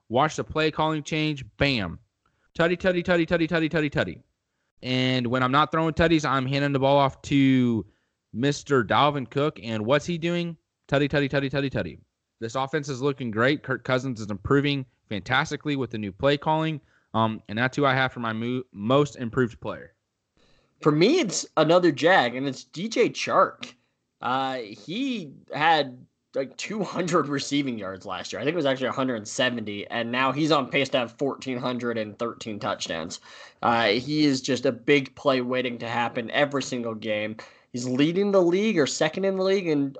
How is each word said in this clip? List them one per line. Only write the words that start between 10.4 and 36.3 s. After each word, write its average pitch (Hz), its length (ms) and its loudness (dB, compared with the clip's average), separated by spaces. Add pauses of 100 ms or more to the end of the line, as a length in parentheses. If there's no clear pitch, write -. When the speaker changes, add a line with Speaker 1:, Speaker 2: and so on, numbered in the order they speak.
Speaker 1:
Tutty, 143 220 2
tutty, 143 200 0
tutty, 139 220 -2
tutty, 139 180 -2
tutty. 90 300 -6 (400)
This 113 160 -8
offense 139 320 -4
is 127 140 -6
looking 135 280 -2
great. 120 340 2
Kirk 127 200 -6
Cousins 127 380 -2
is 104 100 -6
improving 139 540 0 (240)
fantastically 139 680 -2
with 123 160 -4
the 117 60 -6
new 101 160 -6
play 139 240 2
calling. 156 420 -2 (340)
Um, 110 360 2
and 104 80 -6
that's 123 180 0
who 143 100 2
I 135 80 4
have 131 200 0
for 123 80 -10
my 113 100 -4
mo-, 120 400 -4
most 127 460 2
improved 117 420 -2
player. 82 340 -10 (880)
Speaker 2:
For 151 120 4
me, 202 280 6
it's 226 260 -2 (120)
another 165 340 6
Jag, 139 440 4
and 135 120 -4
it's 127 160 -8
D 190 240 -10
J 220 220 2
Chark. - 640 -2 (480)
Uh, 131 360 -4
he 170 760 -8 (200)
had, 147 440 2 (380)
like, 135 200 -4
two 202 280 -6
hundred 165 440 0
receiving 139 500 -2
yards 95 280 -10
last 90 260 -8
year. 92 80 -8
I 117 60 -4
think 156 80 0
it 180 40 -6
was 143 100 0
actually 131 200 0
a 107 60 -2
hundred 123 340 -4
seventy, 110 600 -4
and 117 240 -4
now 131 200 0
he's 147 200 0
on 139 180 2
pace 135 200 0
to 135 100 2
have 113 180 -6
fourteen 131 400 -4
hundred 123 400 -4
and 107 200 -6
thirteen 113 420 -8
touchdowns. 87 600 -6 (440)
Uh, 117 240 2
he 143 380 2
is 135 140 2
just 127 280 0
a 131 40 2
big 135 440 2
play 131 260 0
waiting 123 380 -4
to 117 100 -8
happen 117 400 -4
every 139 320 0